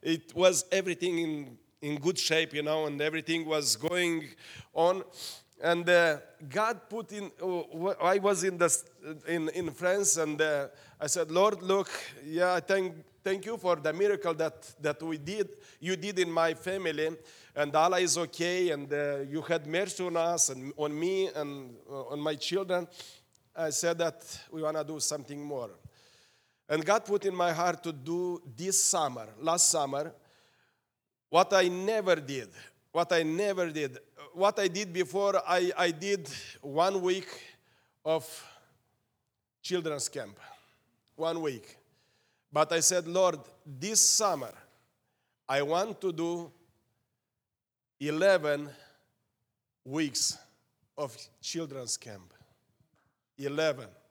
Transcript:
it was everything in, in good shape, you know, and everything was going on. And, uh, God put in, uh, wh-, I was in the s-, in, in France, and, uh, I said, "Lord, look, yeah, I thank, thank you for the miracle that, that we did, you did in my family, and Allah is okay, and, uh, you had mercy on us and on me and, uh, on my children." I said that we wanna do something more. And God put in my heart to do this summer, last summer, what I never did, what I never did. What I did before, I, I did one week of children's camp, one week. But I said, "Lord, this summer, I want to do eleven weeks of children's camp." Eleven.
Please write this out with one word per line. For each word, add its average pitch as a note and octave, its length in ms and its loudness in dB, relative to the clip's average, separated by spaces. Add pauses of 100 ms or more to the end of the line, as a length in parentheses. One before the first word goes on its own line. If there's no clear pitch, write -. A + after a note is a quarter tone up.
it E3 340 -2
was F3 360 4
everything F3+ 480 0
in, D3 380 -4 (240)
in D3 180 -4
good E3+ 180 0
shape, D#3+ 360 2
you D3+ 100 -2
know, D#3 240 0
and C#3+ 120 -6
everything D#3 460 -2
was D3+ 300 2
going E3 520 0 (460)
on. F3+ 300 4 (580)
And, E3+ 260 2
uh, E3+ 300 6 (320)
God G#3 400 -2
put A3 240 -8
in, G3+ 180 -8 (100)
uh, F3 40 -6
wh-, F3 580 -2
I F#3 140 6
was F#3+ 260 2
in F#3 140 0
the E3+ 80 4
s-, - 180 2 (440)
in, D#3+ 220 0
in D#3+ 220 -4
France, F3+ 460 2
and, D3+ 240 0
uh, D3 260 0 (320)
I D3+ 80 -4
said, D#3+ 220 0
"Lord, F#3 320 4
look, F#3+ 280 2 (360)
yeah, F3 300 2
I F3 40 2
thank, F#3 360 0 (280)
thank G3 220 -2
you A3+ 100 -6
for F3+ 200 2
the D#3 180 -2
miracle G3 400 2
that, D#3 480 -4
that D3 220 -2
we D#3+ 160 -4
did, F#3+ 300 -4 (300)
you F#3 160 -2
did F3+ 220 -6
in F3 140 2
my E3 240 2
family, D#3+ 540 -2 (460)
and D3 200 0
Allah F3+ 240 6
is E3 180 2
okay, F3 540 0
and, C#3+ 200 -4
uh, C#3+ 280 -2 (100)
you D3+ 140 -4
had E3 240 0
mercy F#3 360 -2
on E3+ 140 -2
us E3 320 2
and C3+ 260 -10
on D3+ 240 -2
me F#3+ 360 0
and, C#3+ 400 -8 (120)
uh, C3 200 -10
on C#3+ 120 -6
my D#3 140 0
children." F3 540 -2 (680)
I E3 140 -2
said E3+ 300 0
that - 400 -4 (120)
we D#3+ 120 -6
wanna D#3 200 -2
do D3+ 160 -8
something C#3+ 440 -6
more. C3+ 260 -6 (1000)
And D#3 160 0
God G#3 220 2
put G3 180 0
in F#3+ 120 -2
my F3 180 2
heart F3 300 0
to E3 100 -6
do E3+ 480 -6 (160)
this F#3 260 0
summer, B2+ 440 0 (120)
last E3 300 4
summer, D3 420 0 (1160)
what F#3+ 240 4
I F#3 140 8
never F#3 480 2
did, C3+ 340 -6 (420)
what E3+ 220 2
I E3 80 6
never F3+ 480 0
did. D3+ 300 -4 (340)
What G3+ 240 2
I G3+ 100 2
did F#3 240 -2
before, F#3 560 2
I, F3+ 300 2
I F3 140 2
did F3 360 -4 (340)
one E3+ 420 2
week F#3 240 0 (760)
of D#3 220 0 (1400)
children's D#3+ 480 -4
camp, G2+ 300 -12 (760)
one E3 240 -2
week. C#3 380 -6 (760)
But D#3 220 2
I E3 60 4
said, E3+ 280 2
"Lord, F3 300 2 (260)
this D#3 380 0
summer, D#3 500 2 (960)
I C#3 140 2
want F3 400 0
to F#3+ 100 0
do E3+ 400 -4 (1500)
eleven D3+ 680 2 (1160)
weeks C#3 540 -2 (580)
of C#3+ 180 -6 (240)
children's C3+ 580 -8
camp." F#2+ 360 -16 (1000)
Eleven. C#3+ 520 -2 (240)